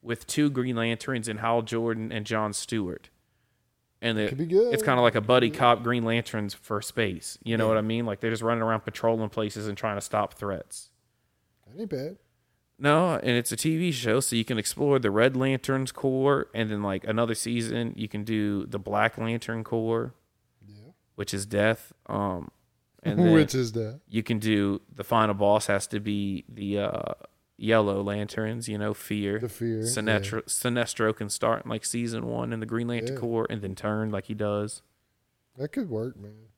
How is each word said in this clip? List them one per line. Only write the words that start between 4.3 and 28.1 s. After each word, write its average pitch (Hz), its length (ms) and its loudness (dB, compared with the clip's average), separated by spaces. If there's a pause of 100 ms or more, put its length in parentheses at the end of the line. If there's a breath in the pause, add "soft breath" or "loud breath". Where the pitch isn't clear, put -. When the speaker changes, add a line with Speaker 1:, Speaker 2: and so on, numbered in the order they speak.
Speaker 2:
could 135 80 -6
be 165 80 -2
good. 208 280 4
Speaker 1:
it's - 80 2
kinda 127 180 4
like 120 140 6
a 117 80 4
buddy 123 260 6
Speaker 2:
Yeah. 147 60 -2
Speaker 1:
cop 120 300 6
Green 120 200 2
Lanterns 113 500 -2
for 104 280 -6
space. - 640 -4
You 113 120 0
know 110 100 4
Speaker 3:
Yeah. - 20 4
Speaker 1:
what 110 100 4
I 107 40 0
mean? 113 220 0
Like, 104 160 -4
they're 113 120 0
just 110 100 -4
running 113 200 2
around 113 180 2
patrolling 113 500 0
places 107 380 -4
and 101 100 -6
trying 107 180 -2
to 101 60 -4
stop 104 320 -2
threats. - 560 -8 (760)
Speaker 2:
That 160 140 -16
ain't 214 100 -8
bad. 156 260 -6 (600)
Speaker 1:
No, 156 360 4
and - 160 0
it's 120 220 2
a 117 40 -4
T 160 220 0
V 175 140 2
show, 120 260 2
so 131 160 -2
you 113 100 2
can 120 140 -2
explore 139 400 2
the 117 140 2
Red 123 240 4
Lantern's 135 560 0
Corps, 135 600 2
and 110 180 -2
then, 104 120 -2
like, 95 220 -2
another 113 300 0
season, 117 600 -2
you 107 120 -6
can 104 160 -6
do 104 420 0
the 104 140 -6
Black 104 380 0
Lantern 113 440 -4
Corps, 113 500 -2 (540)
Speaker 2:
Yeah. 104 240 -20 (240)
Speaker 1:
which - 180 -6
is 98 140 -4
death. 107 460 0 (140)
Um, 101 440 -4 (260)
Speaker 2:
<laughs> - 280 -20
Speaker 1:
and 107 160 2
then 175 140 8
Speaker 2:
Which 151 200 6
is 127 160 0
death. 113 380 -6
Speaker 1:
you 107 160 0
can 113 160 0
do, 101 400 2 (120)
the 98 120 -10
final 110 300 2
boss 101 340 4
has 101 200 0
to 107 120 -4
be 101 480 -4
the, 101 320 -4
uh, - 320 -4 (440)
Yellow 107 460 4
Lanterns, 107 680 -4